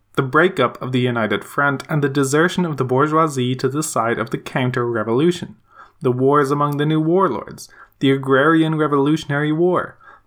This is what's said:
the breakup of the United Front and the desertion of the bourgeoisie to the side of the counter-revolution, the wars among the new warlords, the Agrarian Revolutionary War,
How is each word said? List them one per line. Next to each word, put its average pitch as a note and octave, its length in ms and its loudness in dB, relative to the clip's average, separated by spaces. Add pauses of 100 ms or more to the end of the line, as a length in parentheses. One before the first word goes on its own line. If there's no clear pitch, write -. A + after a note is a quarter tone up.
(140)
the - 80 -2
breakup C#3 600 2
of B2+ 100 -8
the B2+ 100 0
United A2+ 420 0
Front C#3 460 -2
and D3+ 140 0
the C#3+ 60 0
desertion D3 560 0
of D3+ 120 -6
the C3+ 80 0
bourgeoisie C3+ 680 0
to C3 120 -4
the C#3+ 160 -2
side A#2 360 -2
of A#2+ 100 -6
the - 80 -6
counter-revolution, B2 1200 -2 (440)
the C3 100 0
wars C3+ 380 2
among D3 280 0
the D3 80 0
new D#3 160 2
warlords, E3+ 680 -2 (300)
the C3+ 120 4
Agrarian C#3+ 640 2
Revolutionary D3 760 0
War, E3+ 460 -2 (300)